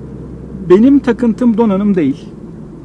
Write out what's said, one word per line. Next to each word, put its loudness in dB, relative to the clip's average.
benim 6
takıntım 0
donanım 2
değil. 0